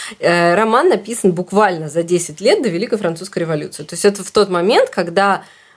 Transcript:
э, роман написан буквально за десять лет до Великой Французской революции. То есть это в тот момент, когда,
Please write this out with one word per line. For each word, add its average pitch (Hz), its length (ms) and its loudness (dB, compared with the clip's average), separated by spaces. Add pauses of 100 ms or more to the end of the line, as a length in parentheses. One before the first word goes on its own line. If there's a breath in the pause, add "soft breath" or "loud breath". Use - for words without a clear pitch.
(180 loud breath)
э, 170 360 2
роман 226 340 2
написан 214 440 0
буквально 180 580 0
за 165 120 0
десять 165 380 -4
лет 302 220 2
до 226 80 0
Великой 208 260 -2
Французской 175 440 -6
революции. 151 420 -6
То 160 140 -12
есть 208 100 0
это 196 180 2
в - 60 -12
тот 196 180 2
момент, 208 400 2
когда, 185 540 0 (340 loud breath)